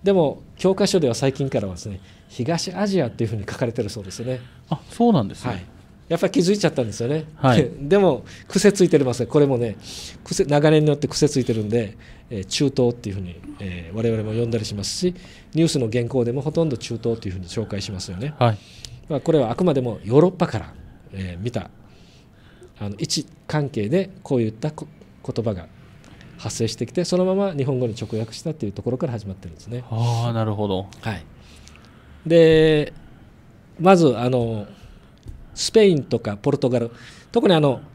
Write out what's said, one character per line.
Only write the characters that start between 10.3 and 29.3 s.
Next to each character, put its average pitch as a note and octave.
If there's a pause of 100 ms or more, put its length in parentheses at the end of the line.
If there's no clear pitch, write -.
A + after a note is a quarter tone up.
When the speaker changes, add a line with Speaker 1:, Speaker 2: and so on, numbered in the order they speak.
Speaker 1:
長 D3
年 D3+
に D3+
よ D3
っ -
て -
癖 -
つ C3+
い A#2+
て A#2+
る A2
ん G#2+
で、 A2 (340)
え G2+
ー、 -
中 C#3
東 B2
っ A#2
て A#2+
い G2
う F#2
ふ -
う -
に、 F2 (180)
え F2
ー、 G2
我 A2+
々 A2
も G#2+
呼 A2+
ん A#2
だ A#2
り G#2+
し G#2+
ま G2+
す -
し、 F3+ (400)
ニ D#3
ュ -
ー E3
ス D3+
の A#2
原 A#2+
稿 A#2+
で A#2
も C3+
ほ C#3+
と E3
ん D#3+
ど C3
中 A2+
東 A#2
っ -
て -
い F#2
う -
ふ F#2
う -
に F2+
紹 A2
介 G2
し -
ま F#2+
す F#2
よ F2
ね。 C#3
Speaker 2:
は A#2+
い。 G2+ (500)
Speaker 1:
ま D#3
あ、 C3
こ E3
れ D#3
は A2+
あ B2
く F#3
ま E3+
で C3+
も A#2+
ヨ A2+
ー -
ロ F3
ッ -
パ F#3
か A2
ら、 D#2+ (380)
え F#2
ー、 -
見 A#2
た、 F#2+ (1080)
あ G#2
の、 G2+
位 -
置 D3+ (220)
関 D3
係 G#2
で F#3+ (120)
こ C#3
う A#2+
い A2
っ -
た D3+
こ-、 D3+ (480)
言 A#2
葉 A2
が E2+ (720)
発 -
生 A2+
し -
て A#2+
き -
て、 F3+
そ F3+
の F3+
ま F#3
ま G3
日 C#3
本 B2+
語 B2+
に A2
直 A2
訳 A2+
し -
た E3
っ D3+
て B2
い -
う G2
と G2+
こ A#2+
ろ B2+
か F3
ら B2+
始 G2+
ま G2